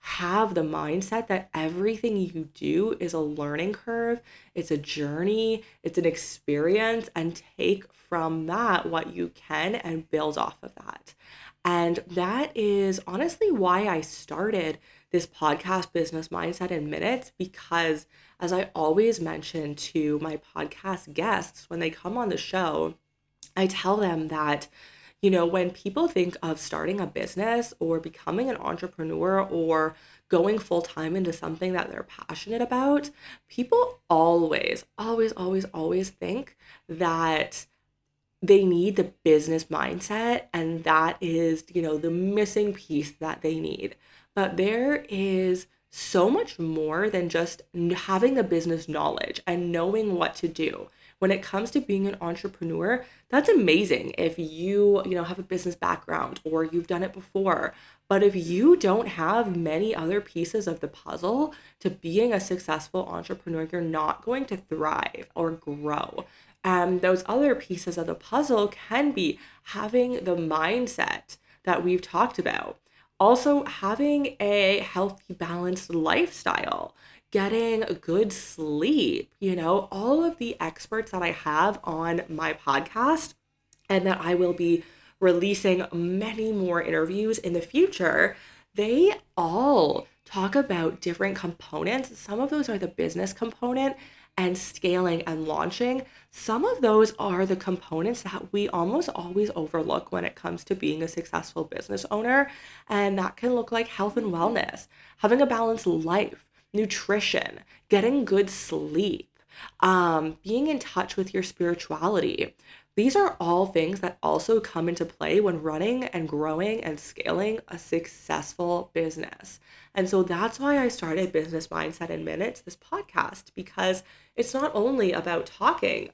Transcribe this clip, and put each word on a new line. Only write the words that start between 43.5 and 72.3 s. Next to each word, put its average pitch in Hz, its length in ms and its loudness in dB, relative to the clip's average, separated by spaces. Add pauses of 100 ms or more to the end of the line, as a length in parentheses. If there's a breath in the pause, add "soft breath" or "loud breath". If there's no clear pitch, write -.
need. - 380 -6 (380 soft breath)
But 190 220 0
there 233 520 0
is 185 580 0 (240)
so - 380 2
much 381 300 0
more 160 500 -2
than 175 220 0
just 165 320 -2 (120)
n-, 170 160 0
having 190 440 4
the 240 100 2
business 165 440 0
knowledge 151 580 -2
and 175 260 -2
knowing 196 420 0
what 170 220 0
to 170 120 -2
do. 160 400 -4 (300 soft breath)
When 190 120 2
it 190 120 0
comes 208 280 -4
to 285 100 0
being 196 260 0
an 196 140 -4
entrepreneur, 170 840 -4 (240 loud breath)
that's 294 180 4
amazing 185 720 4
if 165 200 0
you, 190 680 4
you 180 80 0
know, 175 100 0
have 180 140 -6
a 190 40 -10
business 180 320 -4
background - 680 -4
or 160 180 0
you've 165 240 -2
done 175 160 -2
it 190 120 -6
before. 190 580 0 (340 loud breath)
But 196 160 6
if 202 140 6
you 185 400 6
don't 214 320 2
have 190 480 0
many 170 400 0
other 170 240 0
pieces 190 460 -4
of 165 140 -4
the - 80 -4
puzzle 254 640 -2 (260 loud breath)
to - 80 -2
being 190 460 2
a 190 60 2
successful 180 640 -4
entrepreneur, 165 640 -6
you're 175 80 -4
not 160 420 -2
going 262 220 -2
to 202 140 -6
thrive - 760 -4
or 165 180 -2
grow. 147 720 -6 (400 soft breath)
And 180 340 2
those 185 260 2
other 262 280 4
pieces 175 420 -6
of 165 120 -4
the 170 80 -4
puzzle 240 520 2
can 269 440 0
be 185 260 0 (240 loud breath)
having 240 640 0
the 180 120 2
mindset 170 1000 -2 (240 soft breath)
that 175 200 2
we've 180 200 2
talked 214 380 0